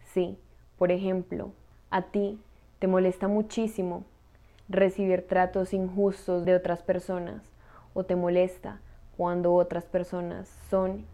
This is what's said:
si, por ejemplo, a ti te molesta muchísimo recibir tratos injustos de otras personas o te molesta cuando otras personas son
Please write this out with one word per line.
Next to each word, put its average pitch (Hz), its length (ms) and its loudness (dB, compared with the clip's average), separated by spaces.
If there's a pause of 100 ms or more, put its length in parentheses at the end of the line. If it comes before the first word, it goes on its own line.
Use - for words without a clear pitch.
(140)
si, 185 240 -2 (400)
por 180 140 2
ejemplo, 185 600 -4 (380)
a 190 140 -2
ti 202 360 -4 (400)
te 190 80 0
molesta 185 400 2
muchísimo 208 760 -2 (680)
recibir 190 580 2
tratos 185 460 0
injustos 190 720 0
de 185 100 6
otras 180 260 0
personas 185 600 -4 (500)
o 185 100 -2
te 185 120 -2
molesta 180 640 0 (360)
cuando 175 380 2
otras 175 320 2
personas 175 640 -4 (200)
son 190 440 0